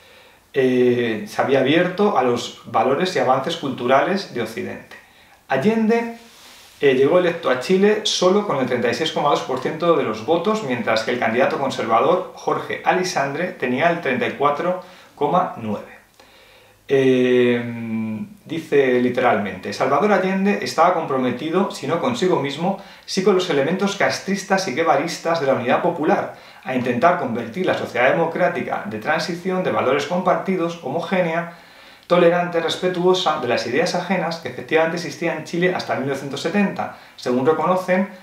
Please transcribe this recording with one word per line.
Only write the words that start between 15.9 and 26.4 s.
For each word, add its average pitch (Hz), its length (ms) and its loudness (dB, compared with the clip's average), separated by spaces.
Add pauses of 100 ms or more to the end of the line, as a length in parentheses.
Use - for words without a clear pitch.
Eh, 123 720 4 (840)
dice 135 560 2
literalmente, 107 720 0
"Salvador 147 400 2
Allende 190 480 2
estaba 170 320 2
comprometido, 156 800 -2
si - 160 -10
no 165 120 0
consigo 160 400 0
mismo, 160 400 -4 (280)
sí - 160 -4
con 208 100 6
los 185 160 0
elementos 170 460 0
castristas - 720 -2
y 127 80 -4
guevaristas 165 640 0
de 139 60 0
la 135 60 4
unidad 123 280 0
popular, 170 540 0 (280)